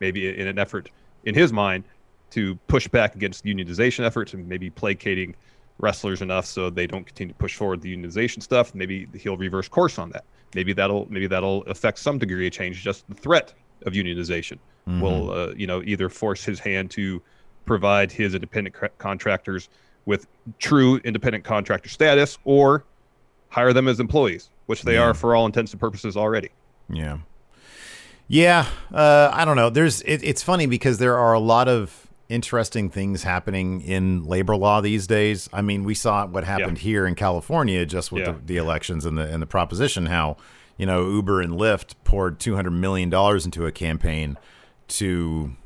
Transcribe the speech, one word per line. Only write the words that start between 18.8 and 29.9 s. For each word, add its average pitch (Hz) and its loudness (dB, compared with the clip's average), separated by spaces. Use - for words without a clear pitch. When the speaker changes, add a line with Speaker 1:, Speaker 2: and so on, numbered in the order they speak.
Speaker 1:
contractors 98 -4
with 101 -2
true 131 6
independent 110 -2
contractor 104 -2
status 143 4
or 139 6
hire 123 4
them 131 6
as 117 2
employees, 120 0
which 113 -4
they 117 2
Speaker 2:
Yeah. 113 6
Speaker 1:
are 113 4
for 117 2
all 117 6
intents 110 -2
and 98 -16
purposes 104 -4
already. 107 -2
Speaker 2:
Yeah. 76 -6
Yeah. 170 6
Uh, 147 8
I 165 2
don't 156 4
know. 117 6
There's, 147 2